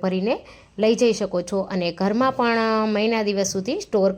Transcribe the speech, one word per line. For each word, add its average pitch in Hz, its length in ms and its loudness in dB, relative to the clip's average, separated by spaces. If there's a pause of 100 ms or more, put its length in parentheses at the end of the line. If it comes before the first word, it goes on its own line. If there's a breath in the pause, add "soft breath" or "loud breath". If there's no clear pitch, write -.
ભરીને 190 320 0 (480 loud breath)
લઈ 220 180 4
જઈ 233 180 4
શકો 180 300 -2
છો 196 120 -2 (120)
અને 180 140 -2 (140)
ઘરમાં 247 360 0
પણ 226 580 2
મહિના 220 340 0
દિવસ 196 260 -2
સુધી 233 300 -2
સ્ટોર 190 320 2